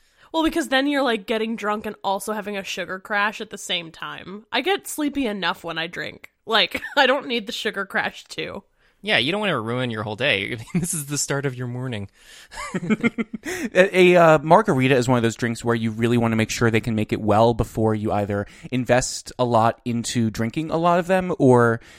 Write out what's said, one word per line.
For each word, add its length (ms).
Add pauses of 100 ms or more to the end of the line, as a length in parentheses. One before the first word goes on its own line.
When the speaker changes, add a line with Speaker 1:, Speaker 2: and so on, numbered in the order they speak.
(320)
Speaker 1:
Well, 100
because 260
then 180
you're, 160
like, 240
getting 300
drunk 300
and 160
also 300
having 240
a 80
sugar 340
crash 440
at 80
the 80
same 340
time. 580
I 120
get 260
sleepy 380
enough 380
when 140
I 80
drink. 440 (160)
Like, 420
<laughs> 80
I 100
don't 220
need 180
the 60
sugar 320
crash, 400
too. 400 (360)
Speaker 2:
Yeah, 180
you 140
don't 100
wanna 180
ruin 300
your 120
whole 140
day. 400 (100)
<laughs> 80
This 200
is 100
the 140
start 260
of 100
your 120
morning. 420 (640)
<laughs> 20 (1000)
Speaker 3:
A, 400
a, 20
uh, 220
margarita 580
is 120
one 100
of 40
those 140
drinks 260
where 120
you 160
really 260
wanna 200
make 120
sure 220
they 100
can 140
make 180
it 80
well 320
before 420
you 180
either 340 (240)
invest 680
a 60
lot 400
into 460
drinking 400
a 80
lot 220
of 60
them, 320
or, 420 (180)